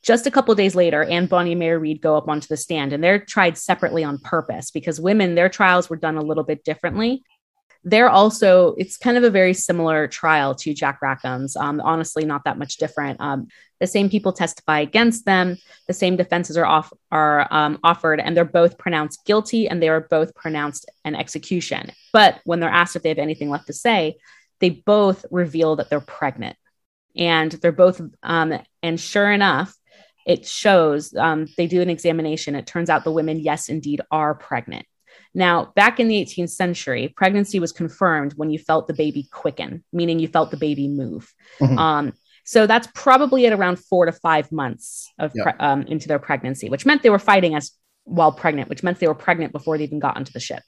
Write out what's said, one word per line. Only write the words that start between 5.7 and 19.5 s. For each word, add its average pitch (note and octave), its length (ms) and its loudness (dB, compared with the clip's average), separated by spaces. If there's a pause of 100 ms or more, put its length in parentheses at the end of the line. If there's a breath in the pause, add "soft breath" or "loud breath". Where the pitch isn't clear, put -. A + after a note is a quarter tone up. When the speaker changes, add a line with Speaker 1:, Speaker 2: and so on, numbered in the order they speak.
Speaker 1:
were E3 60 -6
done D#3 220 -4
a D3+ 40 -4
little D#3 220 -2
bit D3+ 200 -6
differently. A3 600 -4 (640 soft breath)
They're A3 240 6
also, F#3+ 680 6
it's F#3 200 -8
kind A#3+ 200 0
of A#3+ 60 4
a A#3 60 6
very F#3 240 4
similar E3 540 0
trial D3 480 0
to D#3 180 -8
Jack C#3 280 -4
Rackham's, C3 540 -6
um, D3 240 -4
honestly, D#3+ 460 -2
not C#3+ 180 -6
that C#3+ 140 -4
much C#3+ 180 -10
different. C#3+ 460 -6
Um, C#3 260 -6 (320 soft breath)
the F#3 80 -2
same G3+ 220 0
people G3 240 -2
testify D#3 480 -2
against A3+ 420 0
them. F3+ 320 0 (320 soft breath)
The F#3 60 -6
same F#3 240 0
defenses F3 400 -2
are D#3+ 80 2
off-, D#3 260 0 (180)
are, D3+ 420 2
um, D3+ 300 0
offered, E3 380 2
and E3 160 -4
they're E3+ 80 4
both E3+ 340 2
pronounced D3+ 480 -6
guilty, G#3+ 440 0